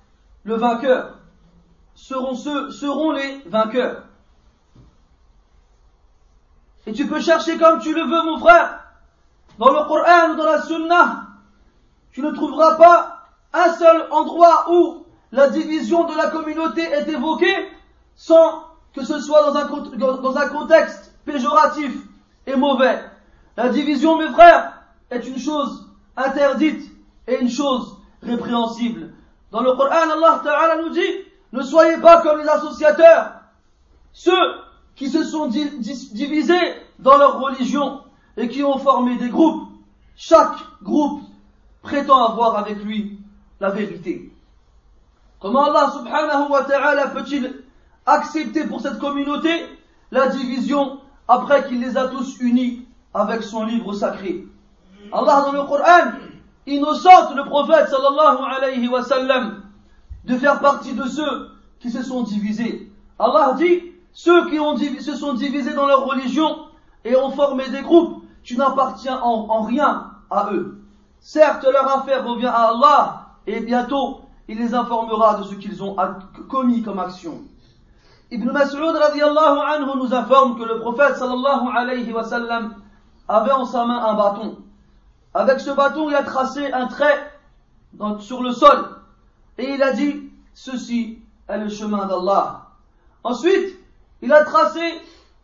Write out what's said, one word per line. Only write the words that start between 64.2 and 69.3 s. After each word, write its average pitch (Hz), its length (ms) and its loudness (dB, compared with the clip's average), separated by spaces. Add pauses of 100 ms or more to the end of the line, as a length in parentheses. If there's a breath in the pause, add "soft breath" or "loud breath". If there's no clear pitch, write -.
qui 302 100 -2
ont 302 140 -2
divi-, 262 280 -6
se 285 140 -8
sont 285 180 -6
divisés 277 400 -4
dans 277 140 0
leur 269 180 4
religion 269 520 -2 (460 soft breath)
et 240 140 0
ont 262 140 0
formé 262 380 -2
des 277 120 -6
groupes, - 420 2 (200 loud breath)
tu 240 140 -8
n'appartiens 262 640 -2
en, 226 280 -2